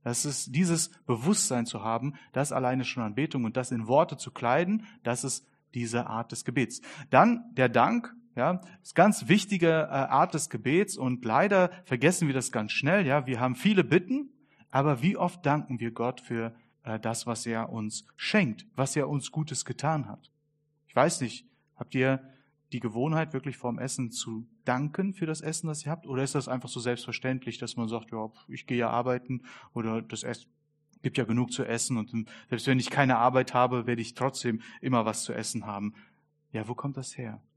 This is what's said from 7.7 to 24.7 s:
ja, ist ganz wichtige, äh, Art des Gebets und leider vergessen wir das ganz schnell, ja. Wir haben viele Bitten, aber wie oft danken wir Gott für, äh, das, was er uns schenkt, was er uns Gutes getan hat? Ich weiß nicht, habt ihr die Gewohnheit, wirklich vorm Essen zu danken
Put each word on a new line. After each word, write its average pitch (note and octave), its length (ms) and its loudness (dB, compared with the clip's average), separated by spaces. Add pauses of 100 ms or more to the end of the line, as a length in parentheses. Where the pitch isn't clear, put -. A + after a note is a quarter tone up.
ja, E3+ 260 0 (200)
ist - 140 -10
ganz F#3+ 320 6
wichtige, F#3 400 4
äh, D#3+ 240 4
Art C#3 420 2
des D#3 160 -2
Gebets C#3+ 460 0
und B2 300 -2
leider F3+ 460 4 (120)
vergessen D3 440 2
wir C3+ 60 0
das C3 200 -2
ganz G#2+ 180 -2
schnell, F3 340 2
ja. C3+ 200 2
Wir B2+ 140 -4
haben B2+ 160 0
viele G3 280 4
Bitten, F#3 460 0 (400)
aber C#3 320 2
wie F#3 160 2
oft - 280 -2
danken C#3+ 340 0
wir A#2 120 -4
Gott A#2+ 300 -4
für, A#2 320 -6 (300)
äh, A2 160 -6
das, A2+ 280 -4
was A2+ 180 -6
er A2+ 240 -4
uns G#2+ 360 -8 (100)
schenkt, E3+ 500 0 (100)
was C3+ 200 -2
er C#3+ 140 0
uns C#3+ 220 -4
Gutes D3+ 340 -4
getan C#3+ 420 -2
hat? - 240 -16 (560)
Ich - 80 -6
weiß D3 260 4
nicht, A#2 240 -6 (300)
habt - 200 -10
ihr C3 260 2 (520)
die B2+ 60 -4
Gewohnheit, D3+ 540 -2
wirklich C3+ 240 -6
vorm A#2+ 220 -4
Essen B2+ 320 -4
zu A2+ 360 -8 (180)
danken D3 480 -2